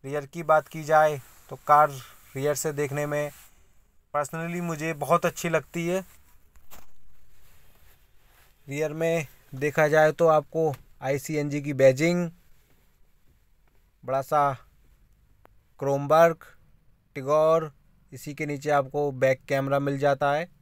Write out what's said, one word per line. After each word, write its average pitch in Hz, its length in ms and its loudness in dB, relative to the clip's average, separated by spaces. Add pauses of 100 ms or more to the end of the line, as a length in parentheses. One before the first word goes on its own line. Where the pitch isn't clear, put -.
रियर 139 220 -8
की 170 180 -12
बात 156 240 2
की 156 160 -12
जाए 151 380 4 (300)
तो 135 40 -12 (120)
कार 147 220 6 (460)
रियर 143 200 -2
से 156 180 -4
देखने 143 320 -4
में 147 260 -4 (800)
personally 165 480 -6
मुझे 165 320 -6
बहुत 151 320 0
अच्छी 170 240 -4
लगती 165 380 -4
है। 185 120 -2 (2750)
रियर 147 260 -4
में 165 340 -2 (280)
देखा 147 320 0
जाए 156 240 6
तो 170 160 2
आपको 156 360 2 (380)
आईसीएनजी 147 600 -4
की 143 120 -6
बैजिंग, 156 560 4 (1700)
बड़ा 131 180 -4
सा 143 300 0 (1300)
क्रोम 139 280 -2
वर्क, 165 380 4 (680)
टिगोर, 156 560 2 (400)
इसी 139 220 -14
के 151 120 -6
नीचे 147 260 -4
आपको 143 420 0
बैक 131 320 0
कैमरा 139 340 0
मिल 143 200 -2
जाता 143 340 2
है। 165 160 -4 (120)